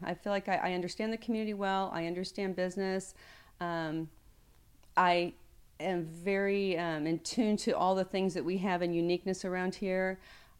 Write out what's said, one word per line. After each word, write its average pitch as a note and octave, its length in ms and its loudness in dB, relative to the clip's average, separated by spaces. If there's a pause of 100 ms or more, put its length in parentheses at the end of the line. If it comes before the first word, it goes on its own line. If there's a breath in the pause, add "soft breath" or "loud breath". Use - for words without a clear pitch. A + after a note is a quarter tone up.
I F3+ 100 -2
feel G3+ 200 -2
like G3 160 -2
I, F#3 80 2
I F#3 160 0
understand F3+ 400 -2
the A3+ 40 -4
community A3 360 -2
well. F#3+ 400 0
I E3 140 -4
understand F#3 500 -4
business. F#3+ 580 -2 (460 loud breath)
Um, D#3+ 480 -2 (880)
I F3 360 6 (460)
am F3 240 0
very, G3 760 0
um, D#3+ 300 0
in E3 120 2
tune G#3+ 380 2
to - 140 -2
all F#3 240 4
the F#3+ 80 2
things F#3+ 300 0
that E3 100 -2
we F3+ 140 0
have F3+ 240 0
in F3 120 0
uniqueness F3 520 0
around F#3 300 -2
here. F#3 440 -2 (400 loud breath)